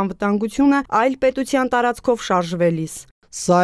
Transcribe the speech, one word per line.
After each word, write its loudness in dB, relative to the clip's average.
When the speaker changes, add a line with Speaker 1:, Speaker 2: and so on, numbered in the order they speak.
Speaker 1:
անվտանգությունը 0
այլ 0
պետության 0
տարածքով -2
շարժվելիս։ -2
Speaker 2:
Սա 2